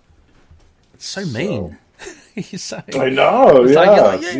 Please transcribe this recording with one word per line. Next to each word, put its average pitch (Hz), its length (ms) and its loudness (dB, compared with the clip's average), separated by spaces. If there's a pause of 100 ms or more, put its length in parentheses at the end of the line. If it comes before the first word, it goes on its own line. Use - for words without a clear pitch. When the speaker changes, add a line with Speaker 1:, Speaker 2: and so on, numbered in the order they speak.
(920)
Speaker 1:
It's - 140 -20
so - 160 -12
Speaker 2:
So 131 140 -8
Speaker 1:
mean. 117 400 -10 (280)
<laughs> - 300 -20
He's - 280 -14
so - 180 -14 (140)
Speaker 2:
I 131 140 -2
know, 151 540 4
Speaker 1:
It's 131 100 4
Speaker 2:
yeah, 156 60 4
Speaker 1:
like, 196 180 6
you're 143 80 4
like, 95 160 -2
"Yeah." - 180 -10